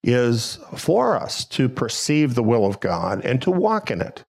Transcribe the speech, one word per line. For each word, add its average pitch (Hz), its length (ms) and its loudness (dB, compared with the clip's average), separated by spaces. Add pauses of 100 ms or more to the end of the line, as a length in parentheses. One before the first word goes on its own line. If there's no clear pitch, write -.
is 120 560 2 (160)
for 208 400 2
us - 300 -6
to 131 240 0
perceive 135 680 0
the 120 80 2
will 110 220 4
of 98 140 0
God 95 440 -2
and 127 180 0
to 180 100 0
walk 214 400 0
in 87 100 -6
it. - 280 -16